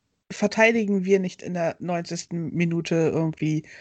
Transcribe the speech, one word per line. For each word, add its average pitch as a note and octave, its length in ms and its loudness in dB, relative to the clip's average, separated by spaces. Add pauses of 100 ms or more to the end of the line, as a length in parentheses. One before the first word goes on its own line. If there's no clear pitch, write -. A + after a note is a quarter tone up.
(300)
verteidigen G#3 720 2
wir F#3+ 160 4
nicht F#3 220 -6
in - 100 -8
der E3+ 280 -2
neunzigsten E3+ 720 -6
Minute E3+ 400 0 (180)
irgendwie D#3 520 -2 (160)